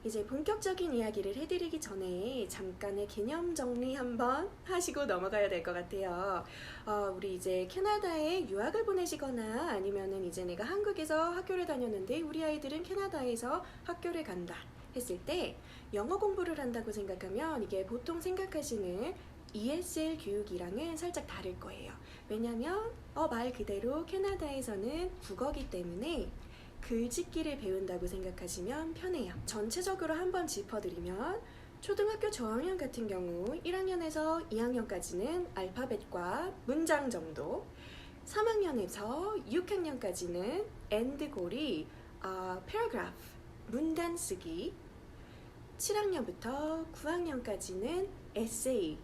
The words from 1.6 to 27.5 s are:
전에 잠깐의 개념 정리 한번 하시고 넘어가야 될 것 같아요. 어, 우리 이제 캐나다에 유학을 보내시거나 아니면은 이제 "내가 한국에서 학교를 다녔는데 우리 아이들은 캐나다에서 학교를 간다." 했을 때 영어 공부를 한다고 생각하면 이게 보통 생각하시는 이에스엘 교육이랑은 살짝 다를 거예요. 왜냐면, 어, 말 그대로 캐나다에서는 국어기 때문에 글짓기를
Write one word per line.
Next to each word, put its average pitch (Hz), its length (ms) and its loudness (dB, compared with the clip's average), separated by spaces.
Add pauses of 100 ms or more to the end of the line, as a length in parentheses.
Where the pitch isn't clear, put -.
전에 196 680 -2
잠깐의 196 600 -2
개념 302 460 0
정리 254 400 2
한번 254 560 4 (140)
하시고 320 420 2
넘어가야 196 420 6
될 175 140 4
것 175 120 0
같아요. 180 720 0 (440)
어, 208 280 4
우리 185 200 -2
이제 185 340 2
캐나다에 370 800 4
유학을 240 340 2
보내시거나 302 840 2
아니면은 196 560 0
이제 180 180 -2
"내가 180 200 -2
한국에서 330 680 4
학교를 359 340 0
다녔는데 247 560 0
우리 320 200 0
아이들은 302 380 0
캐나다에서 311 840 0 (200)
학교를 339 400 -2
간다." 180 320 -4 (400)
했을 190 280 -2
때 302 320 0 (380)
영어 226 240 2
공부를 370 400 4
한다고 233 340 0
생각하면 208 680 -2
이게 190 240 0
보통 247 340 -2
생각하시는 302 960 0 (400)
이에스엘 311 640 0
교육이랑은 202 800 -2
살짝 339 300 -2
다를 - 320 -4
거예요. - 340 -10 (340)
왜냐면, 240 640 0 (220)
어, 302 140 4
말 247 260 2
그대로 233 540 0
캐나다에서는 320 1120 0
국어기 262 500 -2
때문에 190 580 -2 (540)
글짓기를 285 800 0